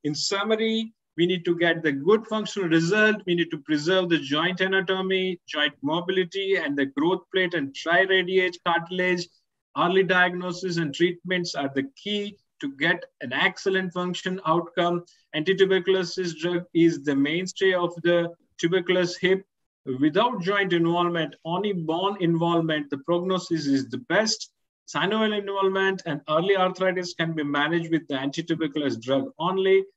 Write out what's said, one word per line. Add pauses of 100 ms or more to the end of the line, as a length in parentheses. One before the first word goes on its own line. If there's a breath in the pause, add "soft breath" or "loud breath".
In
summary, (220)
we
need
to
get
the
good
functional
result. (100)
We
need
to
preserve
the
joint
anatomy,
joint
mobility,
and
the
growth (100)
plate
and
triradiate (100)
cartilage. (500)
Early
diagnosis
and
treatments
are
the (200)
key (220)
to
get (180)
an
excellent
function
outcome. (300 soft breath)
Antituberculosis
drug (100)
is
the
mainstay
of
the (240)
tuberculous
hip. (540)
Without
joint
involvement, (100)
only
bone
involvement,
the
prognosis
is
the (100)
best. (400)
Synovial
involvement
and
early
arthritis
can
be
managed
with
the
antituberculous
drug (120)
only. (120)